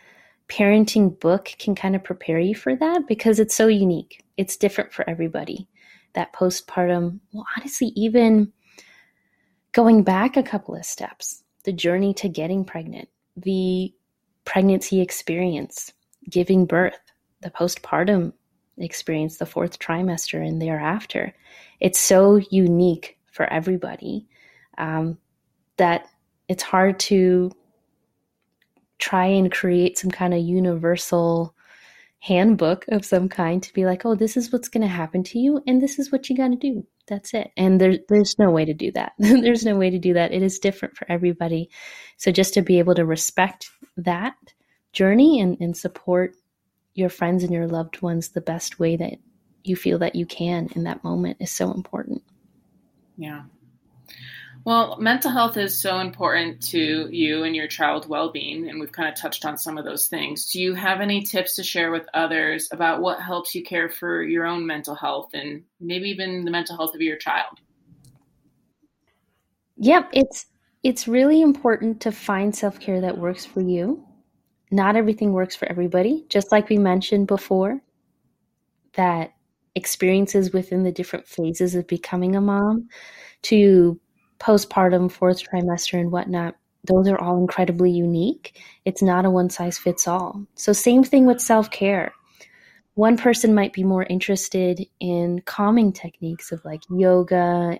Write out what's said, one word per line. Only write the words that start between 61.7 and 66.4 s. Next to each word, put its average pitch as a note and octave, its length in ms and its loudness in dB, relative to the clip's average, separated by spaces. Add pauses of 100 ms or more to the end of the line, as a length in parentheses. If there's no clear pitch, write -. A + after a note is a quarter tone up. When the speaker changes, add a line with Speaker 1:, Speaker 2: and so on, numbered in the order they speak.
Speaker 2:
with E3 220 -6
others D#3+ 580 -2
about E3 300 -2
what F3+ 200 -2
helps F3+ 320 -8
you F3 80 -8
care E3+ 280 -4
for E3+ 340 -6
your E3+ 220 -2
own E3+ 200 -6
mental D3 300 -10
health C#3 380 -8
and D3 300 -12 (180)
maybe F3+ 280 -8
even F#3 360 -8